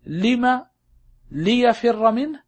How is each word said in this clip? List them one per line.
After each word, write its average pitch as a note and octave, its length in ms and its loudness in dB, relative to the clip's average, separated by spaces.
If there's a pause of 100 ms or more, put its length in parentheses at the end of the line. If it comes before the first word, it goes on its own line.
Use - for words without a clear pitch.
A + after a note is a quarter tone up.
لما B3 600 0 (640)
ليفر A3+ 800 0
منه C#4 380 -4